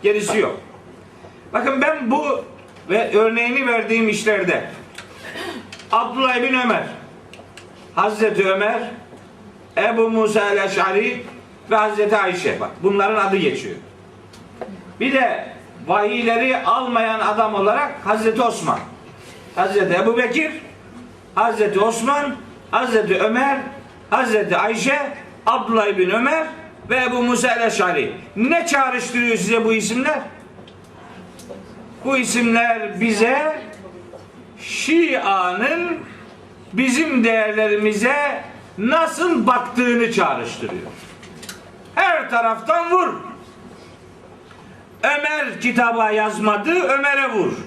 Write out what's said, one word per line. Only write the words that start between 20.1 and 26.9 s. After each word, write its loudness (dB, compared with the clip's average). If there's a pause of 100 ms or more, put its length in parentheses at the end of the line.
Bekir, 0 (840)
Hazreti 2
Osman, 2 (360)
Hazreti 2
Ömer, 2 (500)
Hazreti 2
Ayşe, 0 (460)
Abdullah 2
bin 4
Ömer 0 (420)
ve 0